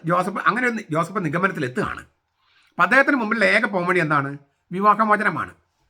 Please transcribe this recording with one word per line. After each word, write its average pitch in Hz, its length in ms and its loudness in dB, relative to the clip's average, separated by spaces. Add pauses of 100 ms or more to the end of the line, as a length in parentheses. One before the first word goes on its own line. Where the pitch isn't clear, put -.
ജോസഫ്, 180 400 -2
അങ്ങനെ 233 220 0
ഒരു 233 80 -2
നി-, 214 160 -8
ജോസഫ് 170 340 -2
നിഗമനത്തിൽ 170 400 -2
എത്തുകയാണ്. 127 340 -6 (680)
അപ്പൊ - 140 0
അദ്ദേഹത്തിന് 277 320 4
മുമ്പിൽ 220 300 0
ഏക 208 200 2
പോംവഴി 180 340 0
എന്താണ്? 143 380 0 (340)
വിവാഹമോചനമാണ്. 202 840 2 (360)